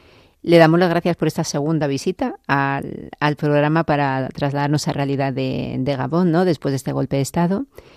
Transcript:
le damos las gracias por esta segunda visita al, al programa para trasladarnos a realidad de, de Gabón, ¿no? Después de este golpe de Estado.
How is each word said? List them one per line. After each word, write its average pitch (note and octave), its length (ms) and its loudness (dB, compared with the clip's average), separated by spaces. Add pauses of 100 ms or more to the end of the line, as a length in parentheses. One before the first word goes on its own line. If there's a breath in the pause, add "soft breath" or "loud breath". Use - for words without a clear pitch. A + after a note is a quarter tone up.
(420 soft breath)
le E3+ 160 6
damos E3 220 8
las F3+ 100 4
gracias E3+ 280 0
por D#3+ 100 0
esta D#3+ 160 -2
segunda D3+ 440 -2
visita F#3+ 600 -4
al, C#3 640 -2 (100)
al D3 160 0
programa D3+ 480 2
para C#3 460 -2
trasladarnos C#3+ 580 -2
a D3+ 60 -2
realidad C#3 400 -2
de, C3 460 -4
de C3+ 160 -2
Gabón, D#3 360 0
¿no? F3 140 2
Después D3+ 260 0
de C3+ 60 -2
este C#3 140 -6
golpe C#3 240 -2
de C#3 80 0
Estado. F3+ 420 -2 (320 loud breath)